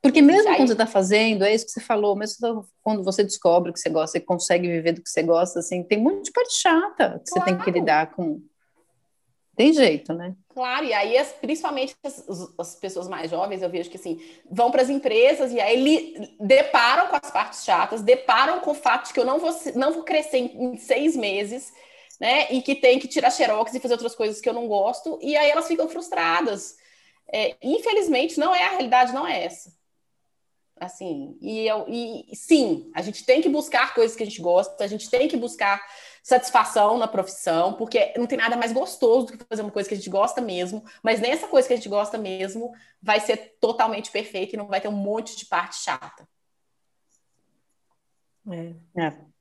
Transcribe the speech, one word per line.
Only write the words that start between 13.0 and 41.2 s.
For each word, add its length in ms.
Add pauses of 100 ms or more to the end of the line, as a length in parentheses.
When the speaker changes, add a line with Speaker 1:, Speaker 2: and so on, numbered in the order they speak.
Speaker 2:
mais 220
jovens, 320
eu 80
vejo 220
que, 60
assim, 220 (300)
vão 220
pras 180
empresas 600
e 80
aí 200
li-, 600
deparam 720
com 120
as 80
partes 340
chatas, 380
deparam 600
com 100
o 20
fato 340
de 60
que 60
eu 60
não 120
vou 140
se-, 260
não 160
vou 100
crescer 340
em, 260 (100)
em 40
seis 380
meses, 560 (480)
né? 320
E 120
que 100
tem 240
que 100
tirar 220
xerox 460
e 40
fazer 140
outras 220
coisas 260
que 80
eu 40
não 140
gosto, 540
e 160
aí 140
elas 160
ficam 200
frustradas. 880 (560)
É, 300
infelizmente, 760
não 160
é 80
a 80
realidade, 420
não 140
é 160
essa. 360 (1000)
Assim, 600
e 280
eu, 200
e, 440
e 40
sim, 600
a 80
gente 200
tem 160
que 80
buscar 460
coisas 240
que 60
a 20
gente 160
gosta, 420
a 40
gente 240
tem 160
que 100
buscar 420 (440)
satisfação 720
na 100
profissão, 680
porque 440
não 80
tem 100
nada 220
mais 140
gostoso 560
do 100
que 100
fazer 140
uma 80
coisa 180
que 60
a 40
gente 120
gosta 320
mesmo, 420 (200)
mas 160
nessa 280